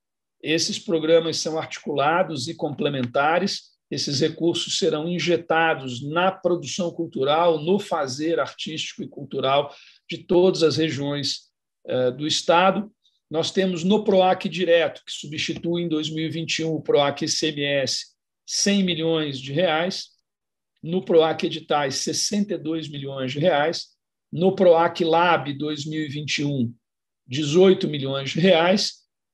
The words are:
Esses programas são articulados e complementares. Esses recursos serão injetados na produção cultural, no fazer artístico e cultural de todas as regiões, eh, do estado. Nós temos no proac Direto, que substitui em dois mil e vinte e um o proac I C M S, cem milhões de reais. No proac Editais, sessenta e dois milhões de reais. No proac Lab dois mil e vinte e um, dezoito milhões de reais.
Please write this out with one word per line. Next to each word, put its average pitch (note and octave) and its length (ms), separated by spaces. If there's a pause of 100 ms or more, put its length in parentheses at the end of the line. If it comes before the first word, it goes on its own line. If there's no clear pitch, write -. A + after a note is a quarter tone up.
(420)
Esses D#3+ 380
programas D#3+ 580
são D#3+ 220
articulados D3+ 880
e E3 80
complementares. C#3+ 1200 (160)
Esses C#3+ 300
recursos D#3+ 580
serão D#3 280
injetados D#3+ 960
na E3+ 300
produção E3+ 600
cultural, D#3 720
no F#3 140
fazer D#3 600
artístico - 640
e C3+ 40
cultural C3+ 680 (360)
de E3+ 80
todas F3 460
as D3+ 140
regiões, C#3+ 720 (360)
eh, B2+ 240
do D3 140
estado. F3 680 (360)
Nós D#3+ 220
temos F#3 340
no G#3+ 200
proac F#3 440
Direto, E3 560
que - 80
substitui E3 680
em E3+ 80
dois D#3 220
mil D#3+ 160
e - 20
vinte D#3 300
e D#3+ 40
um D#3+ 120
o D3+ 60
proac D3 440
I - 20
C - 200
M D3 160
S, C#3+ 420 (400)
cem G3+ 380
milhões D#3+ 560
de C3 120
reais. E3+ 580 (720)
No F3+ 220
proac D#3+ 400
Editais, D3 520
sessenta G3+ 580
e E3+ 40
dois D#3 300
milhões C3+ 440
de C#3+ 80
reais. D#3+ 480 (440)
No F3+ 220
proac E3+ 500
Lab D#3+ 540
dois D3+ 300
mil D#3 180
e - 20
vinte C#3+ 300
e D3 80
um, C3 260 (540)
dezoito D#3 640
milhões C3+ 420
de E3 100
reais. F3+ 580 (360)